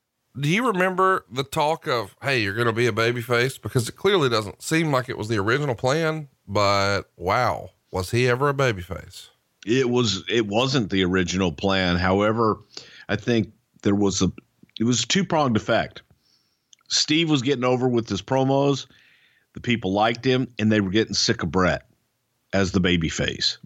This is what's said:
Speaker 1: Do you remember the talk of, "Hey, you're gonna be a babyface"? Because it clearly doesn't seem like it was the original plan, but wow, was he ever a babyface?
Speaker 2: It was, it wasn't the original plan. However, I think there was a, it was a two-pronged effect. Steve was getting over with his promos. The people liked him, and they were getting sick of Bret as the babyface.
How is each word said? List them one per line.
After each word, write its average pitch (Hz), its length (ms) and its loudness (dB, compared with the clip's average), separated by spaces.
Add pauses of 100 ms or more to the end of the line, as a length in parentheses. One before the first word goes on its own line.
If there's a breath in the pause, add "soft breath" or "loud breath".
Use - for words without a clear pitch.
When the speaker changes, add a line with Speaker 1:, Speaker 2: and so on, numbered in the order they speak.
(380)
Speaker 1:
Do 143 100 -2
you 214 160 0
remember 190 640 0
the 127 140 -6
talk 156 460 -4
of, 117 340 -4
"Hey, 131 180 0
you're 98 140 -2
gonna 117 180 0
be 117 140 0
a 113 60 0
babyface"? 120 680 0
Because 113 280 -2
it - 80 -12
clearly 185 320 2
doesn't 110 340 -2
seem 160 300 0
like 127 160 0
it - 100 -8
was 104 80 -6
the 110 120 0
original 127 360 0
plan, 156 540 -2 (180)
but 101 720 0
wow, 92 540 -2 (200)
was 92 220 -4
he 123 160 2
ever 127 200 0
a 143 60 -2
babyface? 104 760 -4 (360)
Speaker 2:
It 123 240 2
was, 110 380 0
it 110 180 0
wasn't 117 440 0
the 95 120 2
original 92 480 0
plan. 92 460 0
However, 104 640 2 (500 loud breath)
I 101 80 -2
think 113 360 0 (300)
there 101 140 2
was 98 260 0
a, 90 80 2 (480)
it 110 60 -2
was 123 180 0
a - 60 -6
two-pronged 151 480 0
effect. 101 460 -2 (840)
Steve 160 420 0
was 147 140 2
getting 127 220 0
over 127 240 2
with 117 200 0
his 98 140 -4
promos. 135 640 2 (680 soft breath)
The - 60 -14
people 113 320 -2
liked 117 320 0
him, 131 220 2 (140)
and 110 100 2
they 107 100 4
were 95 100 -2
getting 98 240 0
sick - 280 0
of 87 80 -4
Bret 87 320 2 (720)
as 95 180 0
the 98 100 0
babyface. 85 840 -2